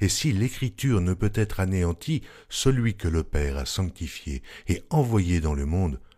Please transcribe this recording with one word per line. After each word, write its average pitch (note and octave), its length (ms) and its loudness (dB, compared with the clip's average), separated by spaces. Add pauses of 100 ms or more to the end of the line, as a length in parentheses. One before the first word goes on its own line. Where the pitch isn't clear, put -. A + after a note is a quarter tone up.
et G2+ 80 4
si D3 240 0
l'Écriture A#2 680 0
ne F2+ 140 2
peut G#2 180 2
être G#2 280 0
anéantie, F#2+ 600 0 (260)
celui A#2+ 480 2
que - 100 -4
le D#2+ 160 2
Père C#2+ 340 -2
a C#2 100 -4
sanctifié E2 760 -6 (240)
et - 240 -2
envoyé G#2+ 500 2
dans D2+ 140 0
le C#2 100 -2
monde, E2 360 0 (180)